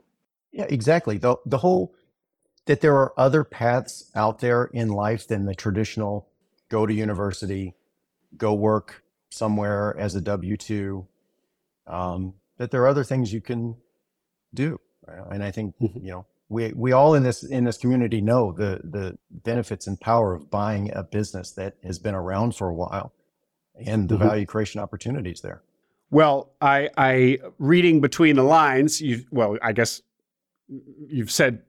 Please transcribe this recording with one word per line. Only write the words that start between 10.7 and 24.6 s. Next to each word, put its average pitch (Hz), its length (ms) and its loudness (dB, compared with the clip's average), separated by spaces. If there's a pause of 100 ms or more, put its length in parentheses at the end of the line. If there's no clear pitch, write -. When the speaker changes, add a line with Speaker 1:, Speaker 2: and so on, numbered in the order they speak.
Speaker 1:
um, 90 480 -8 (220)
that 123 140 -8
there 127 120 0
are 123 40 6
other 139 180 4
things 123 280 -4
you 113 80 -6
can 117 360 -8 (800)
do. 139 260 -4 (260)
Uh, 85 240 -18
and 101 120 -6
I 101 80 -4
think, 104 280 -8
Speaker 2:
Mm-hmm. 101 280 -4
Speaker 1:
you 95 60 -12
know, 90 140 -14 (220)
we, 110 260 -4
we 123 180 0
all 147 220 8
in 139 80 6
this, 123 200 0
in 135 220 -2
this 117 140 -2
community 123 420 0
know 110 320 2
the, 98 320 -4
the 90 340 -10 (120)
benefits 113 560 -6
and 98 140 -8
power 110 340 2
of 76 160 -12
buying 104 440 -4
a 98 80 -8
business 98 500 -8
that 98 300 -10
has 92 160 -8
been 104 160 -6
around 98 400 -2
for 95 140 -6
a 85 60 -6
while 90 380 -8 (640)
and 107 340 -2
the 110 80 0
Speaker 2:
Mm-hmm. 104 120 4
Speaker 1:
value 104 180 -2
creation 107 340 -4